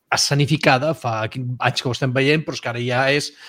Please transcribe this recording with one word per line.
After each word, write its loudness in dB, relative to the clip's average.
escenificada, 2
fa -4
quin, -8
anys 0
que -2
ho 0
estem -2
veient, 2
però -6
és -10
que -4
ara -6
ja 0
és, 0